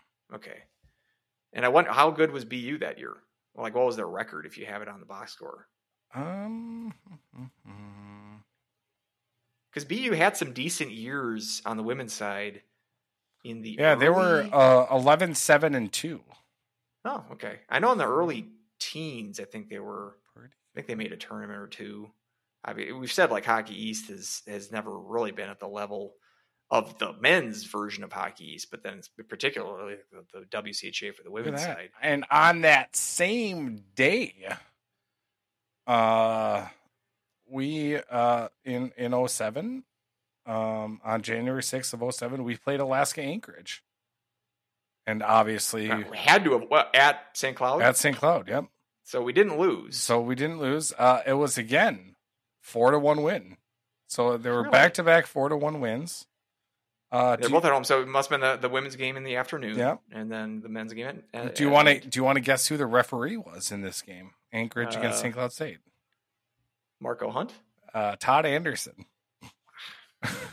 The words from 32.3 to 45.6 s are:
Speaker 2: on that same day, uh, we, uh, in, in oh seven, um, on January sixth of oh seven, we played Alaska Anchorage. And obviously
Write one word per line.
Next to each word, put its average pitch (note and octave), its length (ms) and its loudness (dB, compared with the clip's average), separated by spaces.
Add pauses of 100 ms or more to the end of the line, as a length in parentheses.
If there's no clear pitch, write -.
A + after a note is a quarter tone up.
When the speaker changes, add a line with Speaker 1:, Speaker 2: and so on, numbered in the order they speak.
Speaker 2:
on E3 320 6
that D3 340 6
same F3 880 -4 (100)
day, F3+ 400 2 (1500)
uh, A2+ 800 2 (800)
we, D3 500 -4
uh, A#2+ 520 0 (160)
in, B2 320 -6
in B2 180 -4
oh B2+ 120 2
seven, A2+ 580 -6 (640)
um, A2 580 -4
on A2 180 -2
January B2 400 -4
sixth - 300 -6
of A#2 100 -8
oh B2 80 -2
seven, B2 340 -6
we A#2 120 -6
played C#3 240 -2
Alaska C#3 420 0
Anchorage. - 600 -10 (1200)
And G#2+ 160 -4
obviously A2 680 2